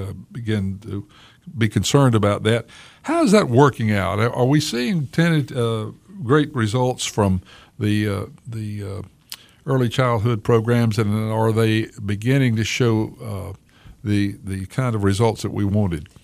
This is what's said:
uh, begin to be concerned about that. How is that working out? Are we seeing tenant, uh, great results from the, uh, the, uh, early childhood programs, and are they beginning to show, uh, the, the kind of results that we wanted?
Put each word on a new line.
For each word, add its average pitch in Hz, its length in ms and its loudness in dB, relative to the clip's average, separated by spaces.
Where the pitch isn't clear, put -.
uh, 95 40 -10
begin 104 460 -4
to 101 280 -10
be 110 120 0
concerned 127 460 2
about 101 280 0
that. 110 220 0
How 330 200 0
is 214 80 4
that 190 160 6
working 123 460 4
out? 95 260 0
Are 120 260 0
we 147 140 4
seeing 208 480 -2
tenant, 160 460 0
uh, 113 380 -2
great 143 320 2
results 127 520 -2
from 95 360 2
the, 104 300 0
uh, 98 160 -6
the, 107 380 -10
uh, 98 180 -10
early 131 220 0
childhood 117 560 0
programs, 117 560 2
and 110 320 0
are 113 220 0
they 110 340 2
beginning 113 520 0
to 110 80 0
show, 113 560 0
uh, 95 360 -10
the, 101 400 0
the 95 220 -6
kind 123 300 -2
of 101 100 -2
results 101 380 2
that 107 80 -4
we 101 120 -2
wanted? 95 460 0